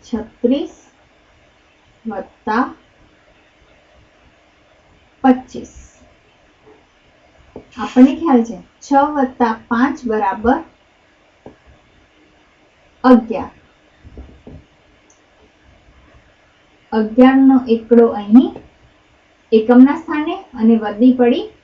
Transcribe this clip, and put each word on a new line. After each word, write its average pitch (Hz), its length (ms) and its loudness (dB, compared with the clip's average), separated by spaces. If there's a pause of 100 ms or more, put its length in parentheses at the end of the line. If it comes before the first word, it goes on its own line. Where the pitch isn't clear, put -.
છત્રીસ 247 680 -6 (1300)
વત્તા 220 580 -8 (2500)
પચીસ. - 500 -2 (2000)
આપણને 254 380 2
ખ્યાલ 269 280 0
છે, 190 140 -10 (240)
છ - 80 -20 (260)
વત્તા 254 380 -4 (160)
પાંચ 247 360 -4
બરાબર 214 540 -4 (2500)
અગિયાર. 226 480 2 (3500)
અગિયાર 254 580 2
નો 262 80 4 (100)
એકડો 233 440 2
અહીં 208 420 2 (960)
એકમના 254 500 4
સ્થાને 320 340 -8 (180)
અને 226 240 0
વધી 214 360 0
પડી 254 320 -2 (180)